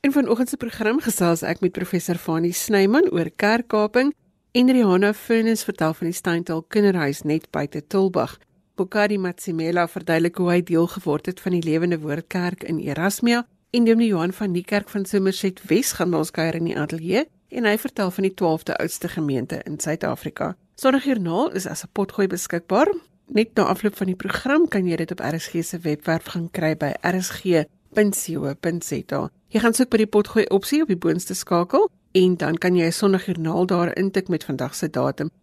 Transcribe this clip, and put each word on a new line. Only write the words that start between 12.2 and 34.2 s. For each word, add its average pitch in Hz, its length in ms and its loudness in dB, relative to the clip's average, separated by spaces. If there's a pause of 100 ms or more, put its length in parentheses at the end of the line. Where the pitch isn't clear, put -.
Kerk 180 400 -4
in 160 160 -4
Erasmia 202 640 0 (260)
en 240 160 2
dominee 226 240 4
Johan 175 240 0
van 202 160 -4
Niekerk 196 400 -2
van 196 160 -4
Somerset 190 640 0
Wes 214 240 2
gaan 180 160 0
by 156 140 0
ons - 100 -12
kuier 165 240 -2
in 165 80 -2
die - 80 -4
ateljee 165 540 -2 (220)
en 240 160 -4
hy 208 80 4
vertel 202 400 -4
van 196 80 -2
die 196 160 2
twaalfde 160 400 0
oudste - 320 -4
gemeente 143 460 -2 (100)
in 151 80 -8
Suid-Afrika. 156 760 -4 (260)
Sondagjoernaal 262 680 0 (100)
is 185 80 -8
as - 160 -10
'n - 80 -16
potgooi 196 400 -2
beskikbaar. 185 560 0 (400)
Net 226 280 0
na 208 80 4
afloop 196 320 0
van 190 120 -4
die 185 80 -2
program 277 520 0
kan 185 200 0
jy 170 80 0
dit 160 160 -4
op 180 80 -8
R 147 160 -4
S 165 120 -8
G 170 140 -4
se 170 180 -8
webwerf 160 520 -2
gaan 170 200 -6
kry 160 240 0
by 147 180 -2 (100)
R 180 160 0
S 180 100 -6
G 165 360 0 (280)
punt 208 220 2
C 160 220 -6
O 143 180 -4
punt 170 280 -4
Z 139 280 -6
A. 143 180 -4 (200)
Jy 214 100 2
gaan 226 140 4
soek 254 160 2
by 233 80 2
die 214 100 4
potgooi 208 420 2
opsie 196 320 2
op 311 60 0
die 185 80 0
boonste 175 400 -2
skakel 185 540 2 (260)
en 185 220 6
dan 160 180 -2
kan 180 200 0
jy 170 100 4
'n 165 60 2
Sondagjoernaal 175 760 0
daar 175 300 0
intik 190 320 -2